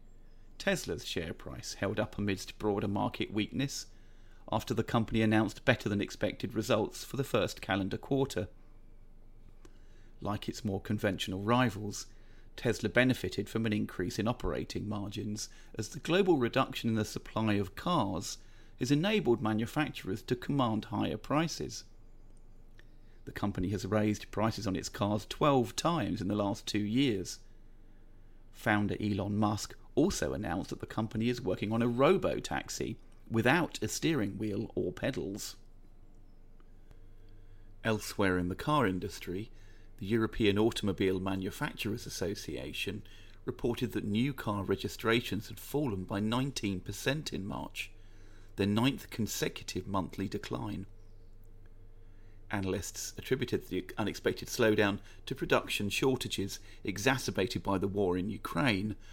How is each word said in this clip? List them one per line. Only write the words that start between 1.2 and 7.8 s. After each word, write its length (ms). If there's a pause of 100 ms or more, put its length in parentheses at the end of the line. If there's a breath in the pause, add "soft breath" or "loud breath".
price 420
held 260
up 160
amidst 420
broader 300
market 420
weakness 540 (640 soft breath)
after 240
the 80
company 400
announced 420
better 240
than 100
expected 540
results 500
for 140
the 60
first 380
calendar 360